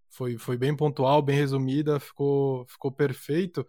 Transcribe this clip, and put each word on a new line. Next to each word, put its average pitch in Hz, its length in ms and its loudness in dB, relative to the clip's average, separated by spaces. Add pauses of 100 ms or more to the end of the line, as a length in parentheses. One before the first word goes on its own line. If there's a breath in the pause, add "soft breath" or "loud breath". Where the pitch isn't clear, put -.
(120)
foi, 123 260 -6
foi 123 180 -4
bem 131 200 0
pontual, 143 440 2
bem 139 160 2
resumida, 139 640 0
ficou, 139 680 -2
ficou - 240 -8
perfeito. 147 760 -2